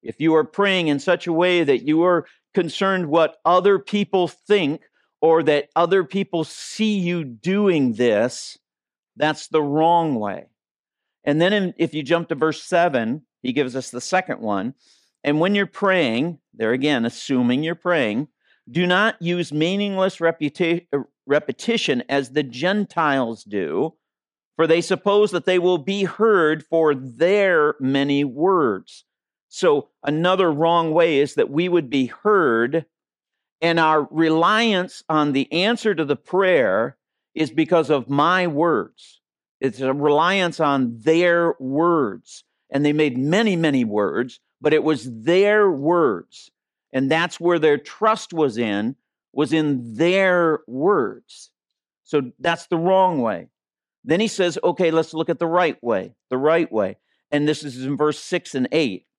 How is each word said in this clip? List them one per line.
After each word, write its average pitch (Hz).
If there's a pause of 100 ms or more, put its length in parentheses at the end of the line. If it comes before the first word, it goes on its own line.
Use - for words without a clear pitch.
If -
you 160
are 156
praying 190
in 143
such 175
a 175
way 175
that 131
you 156
are 175 (260)
concerned 185
what 160
other 185
people 196
think 175 (320)
or 160
that 147
other 175
people 180
see -
you 175
doing 151
this, 117 (600)
that's 147
the 156
wrong 160
way. 101 (800)
And 151
then 185
in, 196
if 165
you 151
jump 170
to 156
verse 156
seven, 147 (160)
he 127
gives 127
us 131
the 123
second 185
one. 107 (500)
"And 147
when 196
you're 202
praying," 160 (160)
there 113
again, 131
assuming 127
you're 165
praying, 147 (420)
"do 175
not 196
use 175
meaningless 190
reputa-, 165
uh, 139 (240)
repetition 143
as 139
the 147
Gentiles 139
do, 101 (600)
for 160
they 170
suppose 202
that 175
they 185
will 180
be 196
heard 165
for 160
their 156
many 139
words." 143 (520)
So 147 (140)
another 170
wrong 165
way 165
is 139
that 143
we 160
would 170
be 131
heard, 156 (760)
and 165
our 156
reliance 180
on 151
the 139
answer 208
to 160
the 139
prayer 135 (360)
is 151
because 156
of 131
my 175
words. 151 (360)
It's 123
a 131
reliance 165
on 135
their 170
words. 139 (240)
And 139
they 147
made 151
many, 180
many 147
words, 104 (200)
but 151
it 151
was 123
their 196
words. 143 (420)
And 135
that's 170
where 170
their 151
trust 214
was 139
in, 110 (380)
was 151
in 135
their 175
words. 131 (540)
So 135
that's 165
the 175
wrong 180
way. 101 (560)
Then 160
he 220
says, 175
"Okay, 180
let's 160
look 160
at 165
the 170
right 170
way, 101 (140)
the 127
right 156
way." 98 (320)
And 147
this 151
is 131
in 143
verse 147
six -
and 127
eight. 135 (140)